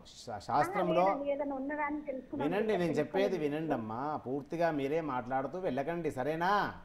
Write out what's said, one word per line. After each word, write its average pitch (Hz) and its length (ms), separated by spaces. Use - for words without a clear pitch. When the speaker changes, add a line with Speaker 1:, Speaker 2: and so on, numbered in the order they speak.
Speaker 1:
శా-, 110 120
శాస్త్రంలో 170 640
Speaker 2:
ఆహా, 190 80
లేదండి, 285 220
ఏదైనా 277 240
ఉన్నదా 294 280
అని 294 180
తెలుసుకుందాం 269 460
Speaker 1:
వినండి, 202 200
నేను 175 260
Speaker 2:
తెలుసుకోండి. 190 320
Speaker 1:
చెప్పేది 165 240
వినండి 151 240
అమ్మా. 123 420
పూర్తిగా 143 560
మీరే 143 300
మాట్లాడుతూ 131 580
వెళ్ళకండి, 156 520
సరేనా? 160 600